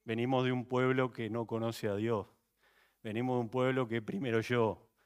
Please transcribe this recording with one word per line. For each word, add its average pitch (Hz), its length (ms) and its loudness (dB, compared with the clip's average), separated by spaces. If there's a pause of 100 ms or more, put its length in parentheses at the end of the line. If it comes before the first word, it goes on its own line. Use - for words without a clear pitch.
venimos 123 400 0
de 127 80 2
un 127 120 -2
pueblo 127 480 2
que 113 160 -6
no 113 180 -4
conoce 113 420 -2
a 101 80 0
Dios. 107 300 0 (760)
Venimos 120 340 -2
de 123 40 2
un 117 80 -2
pueblo 127 400 2
que 113 120 -2
primero 107 400 -2
yo. 113 480 0 (180)